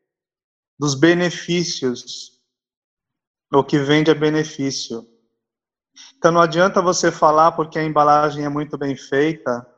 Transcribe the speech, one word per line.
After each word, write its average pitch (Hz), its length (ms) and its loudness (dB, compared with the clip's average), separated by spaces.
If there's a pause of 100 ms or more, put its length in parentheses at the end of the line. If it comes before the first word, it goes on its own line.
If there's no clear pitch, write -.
(800)
Dos 143 160 -2
benefícios. 170 1400 -2 (1200)
O 139 120 4
que 151 140 0
vende 151 320 2
é 156 40 6
benefício. 147 920 -4 (1120)
Então 165 140 2
não 170 100 2
adianta 180 420 2
você 175 280 0
falar 156 420 4
porque 160 260 -6
a 156 60 -2
embalagem 147 600 2
é 147 40 -4
muito 143 280 -8
bem 139 200 -6
feita, 139 680 -4 (120)